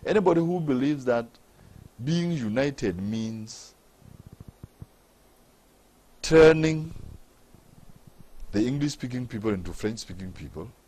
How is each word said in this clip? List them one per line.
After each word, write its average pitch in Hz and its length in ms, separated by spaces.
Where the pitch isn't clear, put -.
Anybody 180 360
who 175 180
believes 139 460
that 117 200
being 170 280
united 120 720
means 110 720
turning 160 720
the 104 140
English-speaking 127 600
people 110 220
into 90 240
French-speaking 95 600
people, 78 360